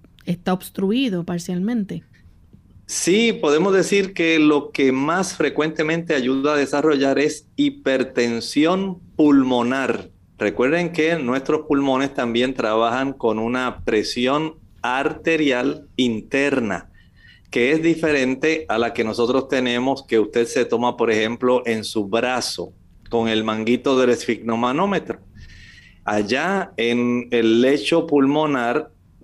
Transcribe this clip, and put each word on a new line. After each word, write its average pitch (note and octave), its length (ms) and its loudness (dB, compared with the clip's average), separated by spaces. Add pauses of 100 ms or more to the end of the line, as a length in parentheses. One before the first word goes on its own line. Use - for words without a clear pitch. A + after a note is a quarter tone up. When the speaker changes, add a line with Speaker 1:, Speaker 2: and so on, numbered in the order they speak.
(280)
Speaker 1:
está F#3 260 -2
obstruido G3 680 -2
parcialmente. F3+ 800 -4 (840)
Speaker 2:
Sí, A3 460 2
podemos E3 420 2
decir F#3+ 400 2
que E3 260 2
lo D3+ 320 4
que C3+ 200 2
más D#3+ 440 -2
frecuentemente D#3 800 -2
ayuda C3+ 400 0
a D3 40 2
desarrollar C#3 600 2
es - 380 -2
hipertensión C#3+ 1400 0 (160)
pulmonar. B2+ 960 2 (280)
Recuerden C#3 540 0
que D#3+ 240 0
nuestros C3+ 500 -2
pulmones C#3 480 0
también B2 400 0
trabajan A#2 600 0
con A2 260 -2
una B2 440 -4
presión B2+ 720 0 (260)
arterial C#3+ 1120 -2
interna, B2 960 -2 (600)
que B2 220 2
es D#3+ 100 2
diferente D#3 840 0
a G#2+ 100 -2
la A2+ 160 -2
que A2+ 120 -2
nosotros A#2+ 420 0
tenemos, B2+ 580 -2
que A2+ 140 2
usted A#2 260 0
se A#2+ 200 0
toma, A#2+ 320 0
por A#2 120 2
ejemplo, A#2 560 2
en A2 200 -2
su G#2 200 -4
brazo, A#2 680 -4 (360)
con A2+ 200 0
el A2 160 0
manguito A#2 520 0
del B2+ 120 4
esfigmomanómetro. A#2+ 1120 -2 (840)
Allá B2+ 720 -2
en A#2+ 560 -2
el A#2 300 4
lecho D3 440 2
pulmonar, C#3+ 840 0 (340)